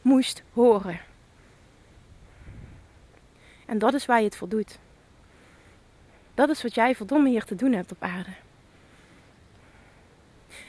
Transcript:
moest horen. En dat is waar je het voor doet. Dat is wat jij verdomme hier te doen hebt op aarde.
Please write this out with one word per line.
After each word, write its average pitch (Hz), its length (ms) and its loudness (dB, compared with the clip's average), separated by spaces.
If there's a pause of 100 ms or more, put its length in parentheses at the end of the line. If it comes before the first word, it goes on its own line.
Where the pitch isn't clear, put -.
moest 262 420 2 (100)
horen. 202 460 2 (2750)
En 220 120 -4
dat 214 160 2
is 277 120 -4
waar 240 140 2
je 214 60 2
het 208 100 -4
voor 185 140 -12
doet. 214 300 -6 (1500)
Dat 285 160 2
is 311 140 -4
wat 233 120 -8
jij 240 200 2
verdomme 269 340 2
hier 226 140 0
te - 120 -8
doen 254 180 0
hebt 185 180 -4
op 180 120 -12
aarde. 185 300 -10 (2250)